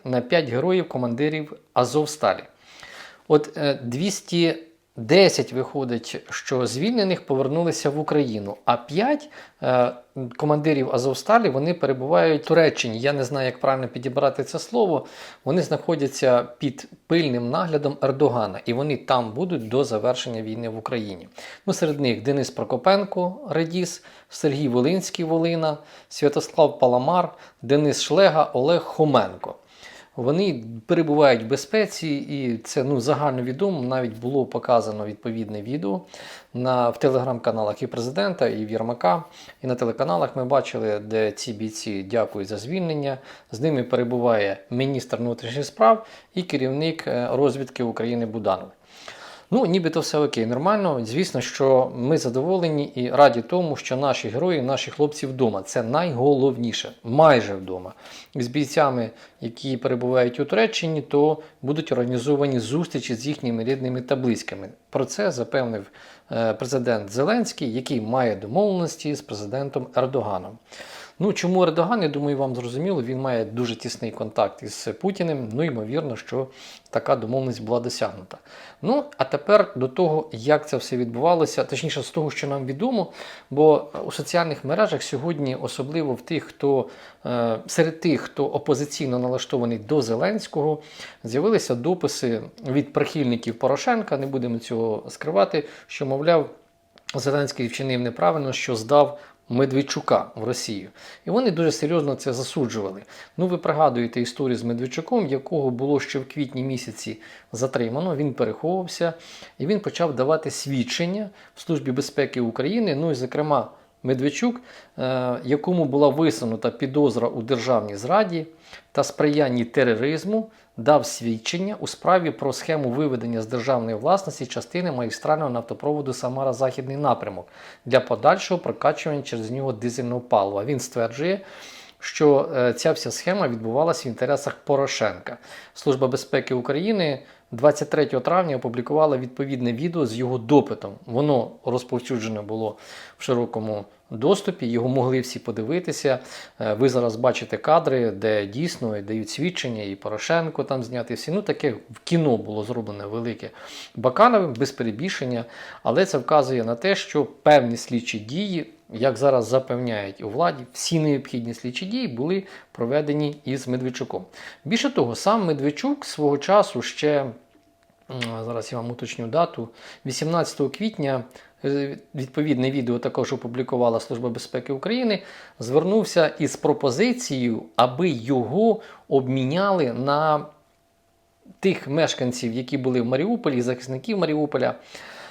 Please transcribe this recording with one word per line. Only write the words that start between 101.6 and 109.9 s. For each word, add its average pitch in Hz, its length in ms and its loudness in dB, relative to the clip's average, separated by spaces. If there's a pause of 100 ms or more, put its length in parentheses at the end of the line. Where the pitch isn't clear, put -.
серйозно 151 440 0
це 131 180 -4
засуджували. 107 680 -4 (360)
Ну, 175 100 0
ви 180 100 0
пригадуєте 131 640 2
історію 123 360 -2
з 110 60 -6
Медведчуком, 131 640 -2
якого 135 420 -2
було 135 300 0
ще 139 200 -4
в 131 100 -8
квітні 131 340 -4
місяці 117 580 -6 (300)
затримано, 131 640 -2
він 143 180 0
переховувався, 165 800 -2 (460)
і 196 60 -4
він 202 140 0
почав 170 360 -2